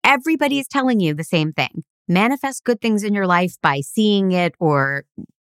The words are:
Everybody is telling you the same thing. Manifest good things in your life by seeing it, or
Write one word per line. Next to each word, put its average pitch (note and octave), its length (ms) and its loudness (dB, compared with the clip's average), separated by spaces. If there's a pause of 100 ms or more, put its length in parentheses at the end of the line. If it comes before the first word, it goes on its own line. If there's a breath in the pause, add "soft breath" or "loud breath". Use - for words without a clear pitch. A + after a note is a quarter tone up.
Everybody C#4 560 0
is C4 80 -8
telling B3+ 320 0
you D#3 140 2
the D#3 100 -6
same D#3 300 0
thing. C#3 300 -4 (260)
Manifest B3 560 0
good A#3+ 160 0
things G#3+ 220 0
in G#3 100 -2
your G3 140 0
life F3+ 340 0
by C#3+ 200 0
seeing G3+ 520 0
it, F3 260 0
or C#3+ 460 0 (520)